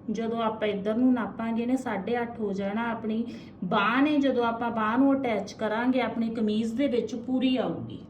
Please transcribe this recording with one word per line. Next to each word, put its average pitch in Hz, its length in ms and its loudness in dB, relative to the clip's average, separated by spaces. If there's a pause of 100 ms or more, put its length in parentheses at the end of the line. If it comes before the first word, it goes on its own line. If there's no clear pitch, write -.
(120)
ਜਦੋਂ 226 300 -2
ਆਪਾਂ 220 260 0
ਇੱਧਰ 202 280 -2
ਨੂੰ 254 180 4
ਨਾਪਾਂਗੇ 226 520 -2
ਨੇ 254 120 2
ਸਾਢੇ 226 440 -2
ਅੱਠ 233 180 -6
ਹੋ 202 140 -2
ਜਾਣਾ। 196 380 -2
ਆਪਣੀ 220 340 -4 (380)
ਬਾਂਹ 208 380 2
ਨੇ, 302 160 4
ਜਦੋਂ 247 280 4
ਆਪਾਂ 233 260 -2
ਬਾਂਹ 220 260 2
ਨੂੰ 277 160 6
ਅਟੈਚ 233 400 -2
ਕਰਾਂਗੇ 240 480 0
ਆਪਣੀ 226 280 0
ਕਮੀਜ਼ 220 460 0
ਦੇ 277 120 2
ਵਿੱਚ, 240 280 0
ਪੂਰੀ 254 420 0
ਆਊਗੀ। 165 420 -4 (100)